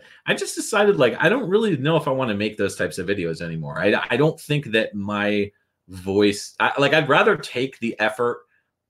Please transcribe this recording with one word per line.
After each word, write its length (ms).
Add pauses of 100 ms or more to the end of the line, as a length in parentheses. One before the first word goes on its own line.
(260)
I 80
just 220
decided, 420
like, 220
I 100
don't 200
really 280
know 180
if 100
I 60
wanna 220
make 240
those 180
types 220
of 100
videos 320
anymore. 400
I, 160 (140)
I 80
don't 200
think 360
that 200
my 560 (380)
voice, 720
I, 180
like, 160
I'd 140
rather 300
take 420
the 220
effort. 380 (500)